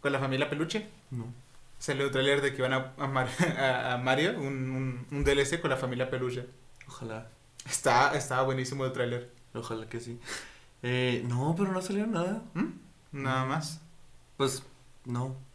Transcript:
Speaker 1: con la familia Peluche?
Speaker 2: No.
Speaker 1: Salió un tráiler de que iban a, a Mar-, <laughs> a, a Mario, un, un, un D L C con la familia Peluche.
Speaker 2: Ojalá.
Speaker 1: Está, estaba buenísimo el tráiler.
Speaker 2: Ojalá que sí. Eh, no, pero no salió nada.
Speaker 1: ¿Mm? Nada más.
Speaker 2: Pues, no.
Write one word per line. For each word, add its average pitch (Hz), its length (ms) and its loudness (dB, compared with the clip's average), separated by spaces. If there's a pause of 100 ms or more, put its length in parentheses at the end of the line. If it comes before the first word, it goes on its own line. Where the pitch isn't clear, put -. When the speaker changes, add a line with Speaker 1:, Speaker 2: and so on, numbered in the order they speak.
Speaker 1:
con 143 120 2
la 139 60 2
familia 135 320 2
Peluche? 165 380 -2 (220)
Speaker 2:
No. 120 160 -6 (520)
Speaker 1:
Salió 139 280 0
un 135 60 0
tráiler 135 300 6
de 139 100 2
que 135 60 -8
iban 127 140 2
a, 131 260 0
a 143 80 -2
Mar-, 131 220 2 (160)
<laughs> 160 140 0
a, 127 360 2
a 123 40 -2
Mario, 143 400 2
un, 139 80 -2 (240)
un, 131 400 -2
un 143 140 0
D 139 80 6
L 139 140 6
C 165 140 0
con 151 100 0
la 131 60 4
familia 127 340 -2
Peluche. 123 360 -2 (420)
Speaker 2:
Ojalá. 113 400 -10 (400)
Speaker 1:
Está, 131 460 4
estaba 131 280 0
buenísimo 131 420 0
el 131 80 -2
tráiler. 123 380 -2 (240)
Speaker 2:
Ojalá 113 340 -6
que 117 120 -6
sí. 120 180 -10 (640)
Eh, 123 460 2
no, 131 300 2
pero 190 140 2
no 185 100 0
salió 208 240 0
nada. 196 360 0 (120)
Speaker 1:
¿Mm? 302 140 0 (440)
Nada 131 320 0
más. 151 360 -2 (560)
Speaker 2:
Pues, 135 260 2 (420)
no. 127 320 -2 (180)